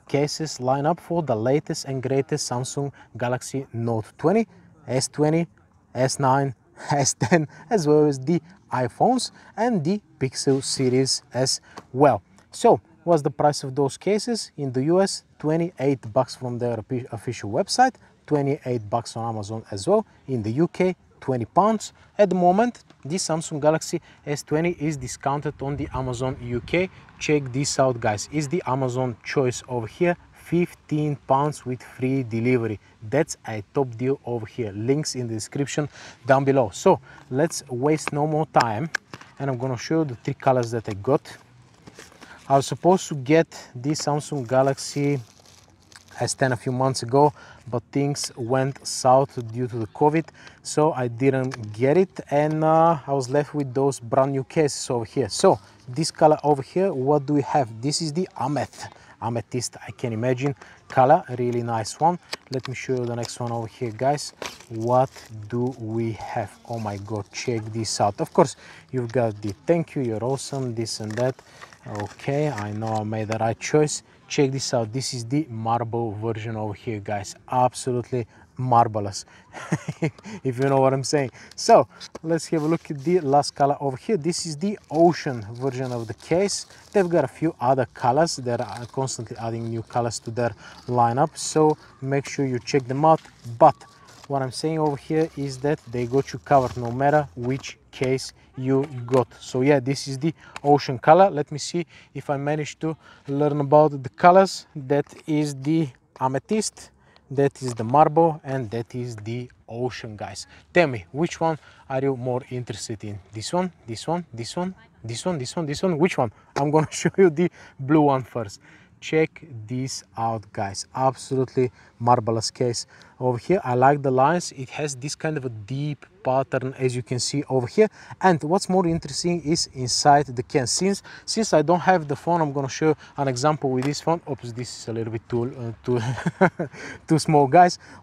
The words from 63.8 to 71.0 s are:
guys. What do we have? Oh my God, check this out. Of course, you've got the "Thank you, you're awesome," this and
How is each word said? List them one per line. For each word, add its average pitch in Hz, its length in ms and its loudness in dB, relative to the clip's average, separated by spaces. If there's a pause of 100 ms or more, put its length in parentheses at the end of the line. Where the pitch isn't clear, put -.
guys. 131 420 -2 (360)
What 120 420 0 (360)
do 123 320 -2
we 113 340 -4
have? 104 380 -8 (160)
Oh 117 120 -6
my 104 180 -6
God, 101 340 -8
check 117 300 -4 (100)
this 110 300 -4
out. 104 180 0
Of 160 140 -6
course, 170 220 4 (360)
you've 123 200 -4
got 113 300 0
the 104 120 -6 (120)
"Thank 170 300 0
you, 147 60 -2
you're 110 220 -4
awesome," 131 520 -4
this 113 240 -6
and 107 140 -8